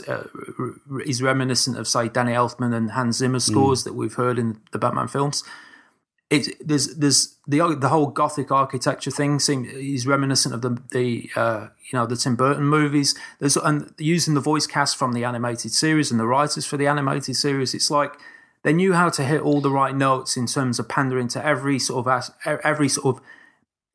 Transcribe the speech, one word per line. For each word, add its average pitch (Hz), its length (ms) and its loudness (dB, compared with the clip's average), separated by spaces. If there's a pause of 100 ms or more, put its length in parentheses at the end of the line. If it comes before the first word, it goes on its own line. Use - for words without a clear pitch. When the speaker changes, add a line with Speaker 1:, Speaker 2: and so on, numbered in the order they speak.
Speaker 1:
uh, 123 200 -8 (300)
r-, - 160 -6 (180)
r-, 131 100 -6
is 127 200 -4
reminiscent 131 560 0
of, 117 100 -6
say, 117 220 0
Danny 123 240 0
Elfman 120 420 0
and 113 160 -2
Hans 117 260 0
Zimmer 127 200 0
Speaker 2:
Mm. 120 60 0
Speaker 1:
scores 123 400 4
that - 100 -8
we've 117 220 -6
heard 123 240 0
in 113 200 -2 (120)
the 104 80 -6
Batman 123 280 0
films. 139 360 -2 (880)
It, 143 240 0 (120)
there's, 143 280 0
there's 143 420 2 (100)
the, 151 320 2
the 131 100 2
whole 151 180 4
gothic 143 440 -2
architecture 135 600 0
thing 143 280 0
seem, 135 260 0
is 135 420 -4
reminiscent 135 480 2
of 117 80 -4
the, 123 180 -2 (100)
the, 123 440 -2
uh, 113 320 -2 (240)
you 131 80 -2
know, 117 80 0
the 120 80 -4
Tim 120 200 0
Burton 139 300 2
movies. 147 480 2 (240)
There's, 143 180 0
and 151 440 0
using 160 340 2
the 143 80 4
voice 151 240 2
cast - 320 -2
from 123 160 0
the 120 120 -2
animated 120 480 -4
series 156 360 2
and 120 100 2
the 113 60 2
writers 143 400 0
for - 120 -6
the 139 100 0
animated 139 480 0
series, 135 400 0
it's - 160 -2
like 143 220 0 (500)
they 151 100 4
knew 185 200 4
how 175 160 4
to 147 140 -2
hit 143 180 2
all 147 200 2
the 143 80 2
right 135 260 2
notes 135 400 0
in 123 120 -2
terms 127 320 0
of 113 100 -6
pandering 127 380 0
to 120 180 -6
every 139 320 0
sort 123 300 -2
of 127 40 2
as-, 123 200 -2 (160)
e-, 151 160 -2
every 147 260 2
sort 127 280 0
of - 60 -20 (720)